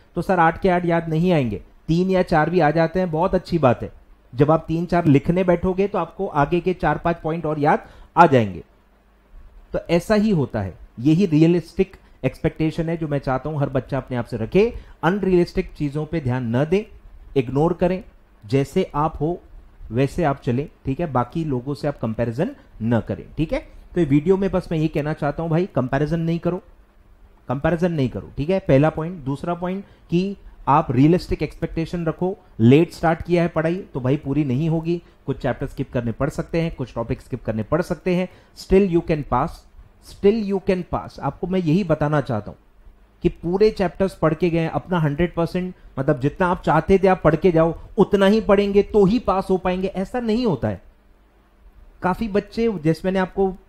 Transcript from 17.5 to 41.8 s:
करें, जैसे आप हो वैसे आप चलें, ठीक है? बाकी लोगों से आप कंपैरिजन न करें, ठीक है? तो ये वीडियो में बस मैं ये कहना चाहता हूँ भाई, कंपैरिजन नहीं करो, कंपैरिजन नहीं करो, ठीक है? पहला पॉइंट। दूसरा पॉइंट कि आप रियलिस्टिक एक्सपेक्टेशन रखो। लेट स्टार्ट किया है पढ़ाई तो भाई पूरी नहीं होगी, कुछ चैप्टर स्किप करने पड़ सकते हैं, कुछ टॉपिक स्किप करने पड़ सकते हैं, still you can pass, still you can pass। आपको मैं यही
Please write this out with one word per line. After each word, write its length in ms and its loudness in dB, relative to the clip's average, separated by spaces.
करें, 320 -2
जैसे 480 0
आप 260 -2
हो 220 -4
वैसे 340 0
आप 160 0
चलें, 280 -2
ठीक 160 -4
है? 120 -4
बाकी 320 -2
लोगों 300 -4
से 140 -6
आप 100 -4
कंपैरिजन 520 -2
न 180 2
करें, 260 -6
ठीक 140 -4
है? 160 -4
तो 60 2
ये 60 2
वीडियो 300 4
में 140 -2
बस 220 -2
मैं 60 0
ये 100 0
कहना 240 -4
चाहता 300 -4
हूँ 80 -4
भाई, 240 0
कंपैरिजन 460 0
नहीं 180 -2
करो, 240 -4
कंपैरिजन 440 0
नहीं 160 0
करो, 280 -10
ठीक 140 -4
है? 80 0
पहला 320 4
पॉइंट। 340 -8
दूसरा 300 -6
पॉइंट 300 -6
कि 260 0
आप 220 2
रियलिस्टिक 520 2
एक्सपेक्टेशन 640 -6
रखो। 320 -4
लेट 320 6
स्टार्ट 300 -2
किया 200 0
है 60 0
पढ़ाई 280 -2
तो 240 -10
भाई 160 0
पूरी 280 -2
नहीं 240 -2
होगी, 340 -2
कुछ 120 -4
चैप्टर 280 -4
स्किप 260 -8
करने 200 -4
पड़ 180 -4
सकते 300 -6
हैं, 140 -4
कुछ 200 -10
टॉपिक 260 -6
स्किप 240 -12
करने 180 -4
पड़ 200 -2
सकते 320 -4
हैं, 140 -2
still 340 2
you 200 2
can 220 -2
pass, 180 0
still 420 2
you 180 -2
can 120 0
pass। 260 -8
आपको 260 -6
मैं 140 -2
यही 240 2